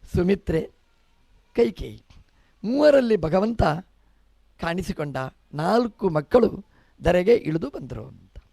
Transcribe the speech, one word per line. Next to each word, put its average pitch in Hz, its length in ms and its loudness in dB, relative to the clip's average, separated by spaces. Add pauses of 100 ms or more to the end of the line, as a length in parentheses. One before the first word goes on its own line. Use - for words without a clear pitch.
ಸುಮಿತ್ರೆ, 180 580 -2 (920)
ಕೈಕೇಯಿ, 185 460 -2 (600)
ಮೂವರಲ್ಲಿ 262 560 4
ಭಗವಂತ 190 440 0 (960)
ಕಾಣಿಸಿಕೊಂಡ. 165 580 -6 (360)
ನಾಲ್ಕು 208 560 -2
ಮಕ್ಕಳು 170 400 2 (520)
ಧರೆಗೆ 180 400 4
ಇಳಿದು 165 280 -4
ಬಂದರು 127 360 -12
ಅಂತ. - 320 -20 (160)